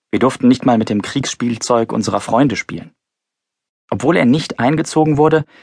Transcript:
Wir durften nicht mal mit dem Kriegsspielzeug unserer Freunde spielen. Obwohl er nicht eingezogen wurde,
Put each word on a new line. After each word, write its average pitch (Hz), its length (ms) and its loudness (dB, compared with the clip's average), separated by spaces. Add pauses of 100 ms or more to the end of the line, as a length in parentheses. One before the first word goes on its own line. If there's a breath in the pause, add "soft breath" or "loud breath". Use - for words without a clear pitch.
(100)
Wir 104 80 0
durften 127 300 0
nicht 127 180 2
mal 120 120 2
mit 110 120 -2
dem 104 100 -2
Kriegsspielzeug 117 920 -4
unserer 110 280 -2
Freunde 120 360 0
spielen. - 360 -10 (960)
Obwohl 131 280 0
er - 100 2
nicht - 340 0
eingezogen 156 560 0
wurde, 151 300 2 (160 soft breath)